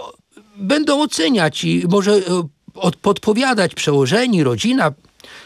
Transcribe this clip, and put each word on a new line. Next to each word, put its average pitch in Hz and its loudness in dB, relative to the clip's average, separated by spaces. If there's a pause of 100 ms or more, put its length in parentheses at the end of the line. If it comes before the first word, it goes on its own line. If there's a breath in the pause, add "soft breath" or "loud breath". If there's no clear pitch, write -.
(560)
będą 285 0
oceniać 247 0
i 170 0
może, 202 2
e, 202 4 (540)
od-, 170 -2
podpowiadać 214 0
przełożeni, 156 2
rodzina. 156 0 (540 loud breath)